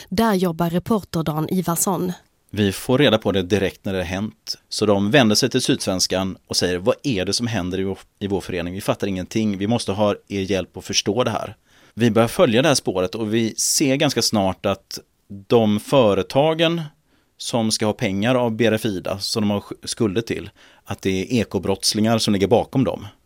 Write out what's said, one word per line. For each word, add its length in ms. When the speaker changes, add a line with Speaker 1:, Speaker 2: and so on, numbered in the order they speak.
Speaker 1:
Där 260
jobbar 360
reporter 520
Dan 260
Ivarsson. 640
Speaker 2:
Vi 200
får 260
reda 200
på 140
det 100
direkt 420
när 80
det 60
har 60
hänt. 540
Så 180
de 240
vänder 260
sig 140
till 100
Sydsvenskan 760
och 100
säger, 220
"Vad 240
är 220
det 80
som 140
händer 340
i 40
vår, 140
i 80
vår 140
förening? 340
Vi 60
fattar 260
ingenting. 520
Vi 80
måste 260
ha 220
er 120
hjälp 360
att 80
förstå 400
det 60
här." 260
Vi 160
börjar 180
följa 340
det 60
här 60
spåret 400
och 200
vi 220
ser 400
ganska 260
snart 440
att 320
de 340
företagen 1000
som 320
ska 160
ha 60
pengar 420
av 220
B 100
R 60
F 120
Ida, 340
som 240
de 80
har 100
sk-, 140
skulder 380
till, 280
att 180
det 80
är 300
ekobrottslingar 760
som 140
ligger 160
bakom 360
dem. 220